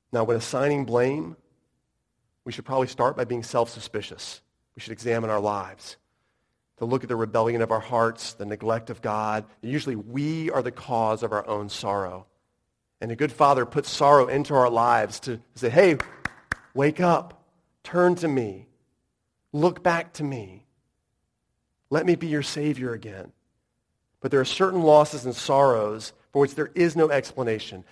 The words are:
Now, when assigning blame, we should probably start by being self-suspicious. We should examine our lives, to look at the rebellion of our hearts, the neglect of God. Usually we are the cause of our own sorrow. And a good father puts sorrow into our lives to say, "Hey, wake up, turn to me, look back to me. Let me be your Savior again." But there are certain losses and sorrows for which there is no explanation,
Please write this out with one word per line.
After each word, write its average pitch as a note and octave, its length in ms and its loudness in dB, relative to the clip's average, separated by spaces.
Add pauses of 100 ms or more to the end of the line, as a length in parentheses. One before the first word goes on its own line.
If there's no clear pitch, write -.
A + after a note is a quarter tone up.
(120)
Now, A2+ 140 2
when A#2 100 2
assigning C#3 480 -2
blame, C3+ 540 0 (1040)
we A#2+ 80 -12
should - 140 -14
probably C3 220 0
start B2+ 280 0
by C3 80 -4
being A#2 200 -6
self-suspicious. - 1000 -6 (340)
We A#2+ 60 -18
should A2 100 -14
examine A2+ 380 -2
our G#2+ 100 0
lives, G2+ 580 -6 (800)
to A#2+ 80 -6
look B2+ 180 -2
at B2+ 60 -14
the A#2+ 60 -2
rebellion A2+ 460 0
of A2+ 100 0
our A2+ 80 0
hearts, A2+ 540 -2
the G#2 120 -14
neglect A2 440 -4
of A2 120 -12
God. G#2+ 440 -4 (160)
Usually C3 340 -6
we C#3+ 560 -6
are C3+ 100 0
the A#2+ 100 -6
cause A2+ 520 -2
of G#2+ 80 -4
our G#2 160 -4
own G#2 220 -4
sorrow. F#2+ 580 -6 (760)
And A#2 100 -8
a A2+ 40 -6
good C#3+ 160 -2
father C3+ 340 4
puts C#3+ 240 -4
sorrow C#3+ 380 6
into C#3+ 260 -2
our B2+ 160 6
lives A2+ 520 2
to A#2 180 -10 (160)
say, A#2+ 140 -2
"Hey, E3 280 6 (760)
wake D3+ 260 0
up, F3 440 0 (400)
turn F3+ 320 4
to E3+ 120 -4
me, G#2+ 400 -2 (840)
look E3+ 320 0
back E3+ 300 0
to D3+ 100 -10
me. G#2+ 420 -10 (1200)
Let D#3+ 180 2
me F3 80 6
be E3 120 -8
your D3 160 -2
Savior C3 500 -4
again." G2 380 -14 (880)
But C3 120 -4
there C#3+ 80 4
are C3 60 2
certain F#3 360 0
losses D3+ 440 6
and B2 100 -4
sorrows A2+ 760 2 (180)
for C#3 80 0
which C#3 160 2
there D#3 180 -6
is E3+ 220 2
no D#3 160 4
explanation, A2+ 800 -4